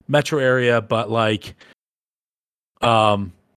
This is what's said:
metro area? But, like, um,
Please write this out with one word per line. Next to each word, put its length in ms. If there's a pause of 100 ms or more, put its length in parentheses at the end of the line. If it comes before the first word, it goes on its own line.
metro 320
area? 420
But, 300
like, 420 (1300)
um, 520 (240)